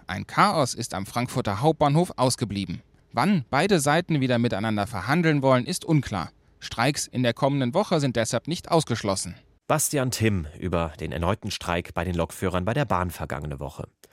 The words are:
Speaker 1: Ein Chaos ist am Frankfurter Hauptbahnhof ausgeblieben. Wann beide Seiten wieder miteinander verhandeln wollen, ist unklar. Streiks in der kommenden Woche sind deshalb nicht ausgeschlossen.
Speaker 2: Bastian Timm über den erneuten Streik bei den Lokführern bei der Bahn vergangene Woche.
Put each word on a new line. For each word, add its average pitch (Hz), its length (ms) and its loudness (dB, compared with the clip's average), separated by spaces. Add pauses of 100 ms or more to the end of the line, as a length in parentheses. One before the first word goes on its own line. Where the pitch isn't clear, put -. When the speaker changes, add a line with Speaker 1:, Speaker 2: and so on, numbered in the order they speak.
Speaker 1:
Ein 98 200 -6
Chaos 165 460 2
ist - 220 -8
am 95 100 -4
Frankfurter 120 560 -2
Hauptbahnhof 156 560 2
ausgeblieben. 101 640 -2 (320)
Wann 151 380 2
beide 170 300 4
Seiten 147 420 2
wieder 123 160 2
miteinander 110 480 0
verhandeln 147 560 0
wollen, 131 240 4
ist - 180 -6
unklar. 110 460 0 (280)
Streiks - 480 -2
in 127 160 -4
der 120 120 2
kommenden 139 400 0
Woche 180 260 2
sind 135 160 0
deshalb 117 320 -2
nicht - 220 -6
ausgeschlossen. 107 640 0 (320)
Speaker 2:
Bastian 143 440 0
Timm 101 360 2 (120)
über 85 400 -2
den 80 140 -6
erneuten 85 380 -2
Streik 87 420 -4
bei 85 100 -2
den 90 120 -2
Lokführern 87 500 -2
bei 107 80 0
der 143 140 0
Bahn 90 240 0
vergangene 73 500 -8
Woche. 67 260 -10 (260)